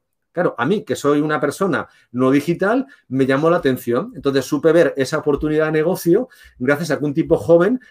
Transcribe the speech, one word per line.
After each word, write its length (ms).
Claro, 260
a 80
mí, 160
que 140
soy 240
una 180
persona 480
no 220
digital, 540
me 180
llamó 260
la 80
atención. 580
Entonces, 280
supe 280
ver 240
esa 220
oportunidad 480
de 60
negocio 560
gracias 320
a 80
que 60
un 100
tipo 220
joven 420